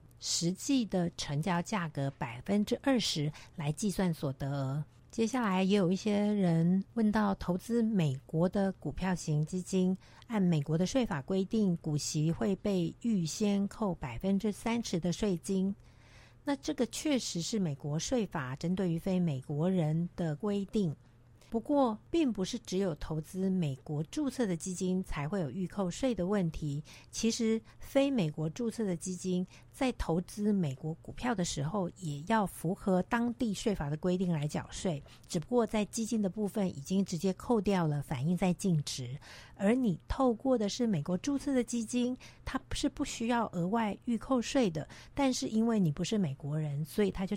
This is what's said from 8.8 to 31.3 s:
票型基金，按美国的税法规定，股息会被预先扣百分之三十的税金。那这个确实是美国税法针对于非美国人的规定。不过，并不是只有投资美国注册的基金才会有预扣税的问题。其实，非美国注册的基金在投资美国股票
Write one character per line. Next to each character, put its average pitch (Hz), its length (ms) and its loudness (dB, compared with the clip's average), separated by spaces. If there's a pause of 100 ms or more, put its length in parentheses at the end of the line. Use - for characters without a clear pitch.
票 180 240 -2
型 151 320 0
基 185 160 -4
金， 185 340 2 (300)
按 214 160 0
美 170 180 4
国 151 160 0
的 175 80 2
税 240 220 2
法 143 160 -4
规 190 220 0
定， 196 320 2
股 151 200 -2
息 156 360 0
会 196 240 0
被 190 360 0 (100)
预 208 220 2
先 202 440 0
扣 196 260 -4
百 123 240 -8
分 196 180 2
之 208 140 0
三 226 320 -2
十 - 160 -2
的 170 140 0
税 196 240 0
金。 190 360 0 (680)
那 285 140 0
这 285 180 -4
个 247 120 0
确 285 300 0
实 - 240 -2
是 208 200 -2
美 160 160 0
国 147 200 -4
税 214 300 0
法 135 300 -6
针 175 180 -2
对 185 160 0
于 165 80 0
非 185 220 0
美 151 220 0
国 156 280 0
人 165 460 2
的 160 180 -2
规 202 320 -2
定。 190 260 0 (580)
不 226 100 -2
过， 254 360 2 (140)
并 311 220 2
不 196 120 -2
是 226 140 -4
只 - 200 -4
有 196 180 2
投 160 240 -4
资 185 280 -2
美 165 360 2
国 151 200 -2
注 294 240 -2
册 247 160 0
的 185 120 0
基 185 180 -8
金 185 300 0
才 147 240 -4
会 202 120 -2
有 156 80 -2
预 175 200 -4
扣 190 200 -4
税 247 240 0
的 180 140 -2
问 190 240 2
题。 147 320 -4 (300)
其 226 180 0
实， 226 320 0 (160)
非 277 320 2
美 214 180 2
国 156 220 -2
注 233 180 -4
册 220 160 -4
的 185 120 0
基 185 180 -6
金 180 320 -2 (240)
在 254 220 -2
投 165 300 0
资 208 300 -2
美 170 220 2
国 156 200 -6
股 - 180 -14
票 247 200 -4